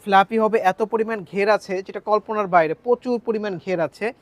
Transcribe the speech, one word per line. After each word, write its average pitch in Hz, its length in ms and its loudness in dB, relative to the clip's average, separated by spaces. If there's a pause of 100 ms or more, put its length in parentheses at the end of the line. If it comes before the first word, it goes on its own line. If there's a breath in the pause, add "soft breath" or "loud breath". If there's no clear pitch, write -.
ফ্লাফি 196 400 2
হবে, 214 140 2 (140)
এত 185 80 -8 (140)
পরিমাণ 220 240 -2 (140)
ঘের 202 160 0 (100)
আছে 196 160 -8 (140)
যেটা 202 220 -12
কল্পনার 214 460 0
বাইরে, 160 180 4 (120)
প্রচুর 240 300 0 (120)
পরিমাণ 208 260 -4 (100)
ঘের 185 240 -2
আছে। 202 200 -8 (140)